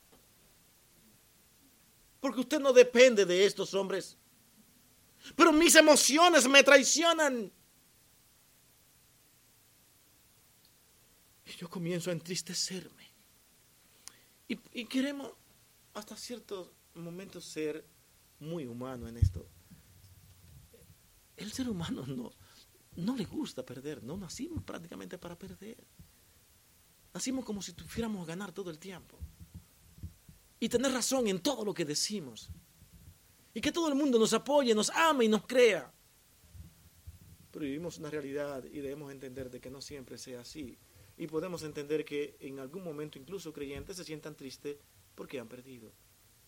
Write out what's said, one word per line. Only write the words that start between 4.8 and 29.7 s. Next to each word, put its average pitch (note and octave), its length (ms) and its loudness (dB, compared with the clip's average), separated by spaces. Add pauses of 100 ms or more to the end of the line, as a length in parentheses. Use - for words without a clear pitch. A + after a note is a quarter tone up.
pero D#4+ 180 8
mis D#4+ 220 6
emociones D#4 720 8
me C#4 160 10
traicionan. C#4 880 4 (4000)
Y - 100 -18
yo E3+ 120 -14
comienzo F3 420 -4
a - 20 0
entristecerme. F3 960 -8 (1400)
Y, - 140 -8 (120)
y B3 120 -8
queremos C#4 480 -6 (600)
hasta G#3+ 220 -14
ciertos G#3 540 -14 (240)
momentos E3+ 500 -14
ser D#3 400 -8 (540)
muy D#3 280 -8
humano A#2+ 420 -10
en A#2 80 -14
esto. - 320 0 (1900)
El G#3 160 -14
ser C4 160 -6
humano F3+ 380 -6
no, F3 260 -8 (600)
no A3+ 220 -4
le G#3 80 -4
gusta G#3+ 400 -8
perder, B2+ 400 -12
no C#3 120 -10
nacimos B3+ 460 -10
prácticamente F3+ 560 -12
para E3+ 180 -14
perder. F#3+ 480 -18 (1300)
Nacimos B3+ 320 -6
como G3+ 180 -8
si F#3 100 -12
tuviéramos G#3+ 520 -8
que D#3 60 -12
ganar F#3 220 -10
todo F#3 180 -10
el D#3 80 -12
tiempo. E3 400 -18 (1400)